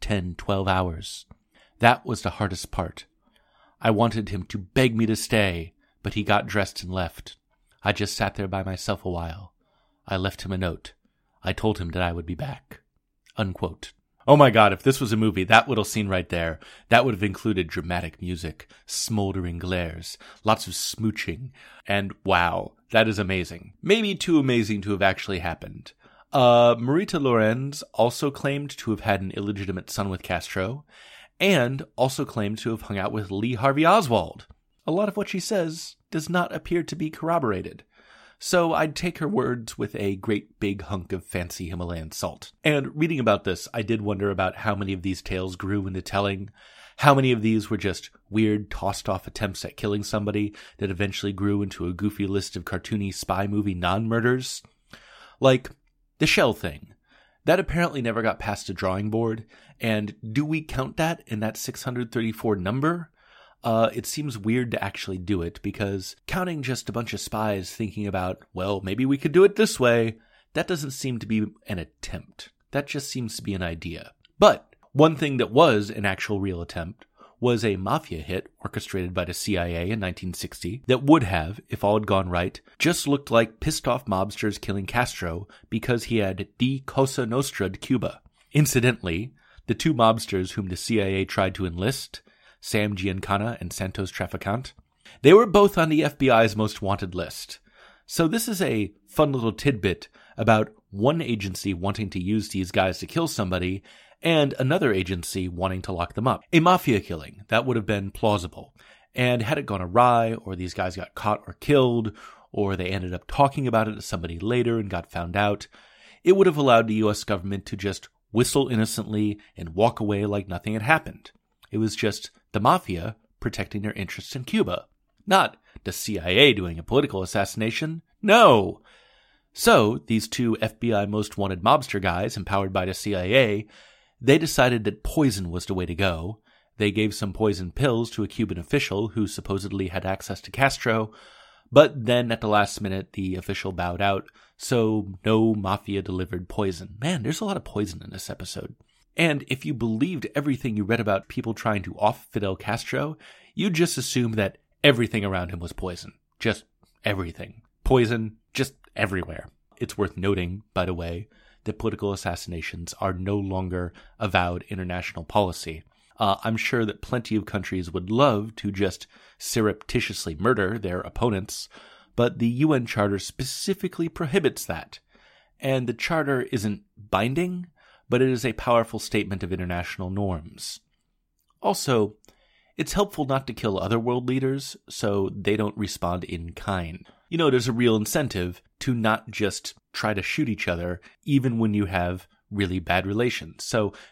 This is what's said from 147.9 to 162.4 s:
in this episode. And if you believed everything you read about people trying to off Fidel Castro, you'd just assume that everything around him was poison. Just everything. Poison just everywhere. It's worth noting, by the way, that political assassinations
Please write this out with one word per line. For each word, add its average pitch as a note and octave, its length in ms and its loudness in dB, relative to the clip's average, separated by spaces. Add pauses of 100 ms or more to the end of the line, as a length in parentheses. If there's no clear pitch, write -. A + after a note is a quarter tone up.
in - 60 -16
this G2 180 -12
episode. - 480 -12 (400)
And D3+ 340 0
if C3 160 -4
you D3 100 -4
believed A#2 580 -2
everything C3+ 420 -2
you G#2 80 0
read A2+ 160 0
about G2 280 0
people A2+ 260 -6
trying G#2 300 -2
to F2+ 160 -12
off G#2+ 320 0
Fidel G2 240 -4
Castro, C#3 640 -6 (340)
you'd F3+ 220 0
just D#3+ 240 0
assume B2 320 0
that G#2 260 -2 (260)
everything A#2 420 4
around F2+ 260 -4
him F2 80 -10
was F2 140 -10
poison. - 400 -10 (260)
Just - 240 -2 (420)
everything. F#2+ 560 -4 (220)
Poison A2+ 540 4 (140)
just C3 220 -2 (220)
everywhere. F#2+ 520 -4 (300)
It's - 180 -6
worth F#2+ 220 -2
noting, F#2+ 460 -2 (100)
by F2+ 120 0
the F2+ 100 -4
way, E2+ 320 -8 (360)
that G#2+ 160 -6
political G2+ 340 -2
assassinations E2+ 880 -8